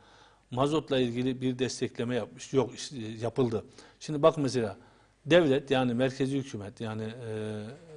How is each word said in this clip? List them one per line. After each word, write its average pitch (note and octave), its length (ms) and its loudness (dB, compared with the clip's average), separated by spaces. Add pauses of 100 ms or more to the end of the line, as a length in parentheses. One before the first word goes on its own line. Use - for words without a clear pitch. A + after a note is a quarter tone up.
(520)
Mazotla C#3+ 480 2
ilgili B2+ 420 0
bir B2+ 180 -2
destekleme B2 560 -2
yapmış, - 380 -6
yok, B2+ 220 2
işte, - 220 -12
yapıldı. A2+ 680 -2 (340)
Şimdi D3+ 220 -6
bak D#3+ 160 6
mesela A#2 400 -2 (480)
devlet, D3 460 4
yani B2+ 220 2
merkezi C3 440 0
hükümet, A#2 440 -8
yani, A2 220 -6
e, A2 580 -6 (360)